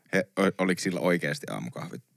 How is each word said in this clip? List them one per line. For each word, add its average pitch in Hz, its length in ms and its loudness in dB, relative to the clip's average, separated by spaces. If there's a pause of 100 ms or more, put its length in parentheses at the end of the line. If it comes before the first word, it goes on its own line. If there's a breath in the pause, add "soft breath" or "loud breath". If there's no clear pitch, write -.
(120)
He, 95 140 2 (140)
o-, 98 120 4 (120)
oliko 92 160 2
sillä 92 200 -2
oikeasti 78 500 0
aamukahvit 57 520 -8 (140)